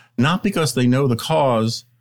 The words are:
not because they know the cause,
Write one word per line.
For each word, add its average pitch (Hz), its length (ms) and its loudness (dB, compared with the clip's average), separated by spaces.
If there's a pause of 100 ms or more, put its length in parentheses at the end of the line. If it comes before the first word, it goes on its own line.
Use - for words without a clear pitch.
(180)
not 156 240 0
because 185 320 -2
they 127 120 0
know 131 200 2
the 120 100 0
cause, 123 680 0 (160)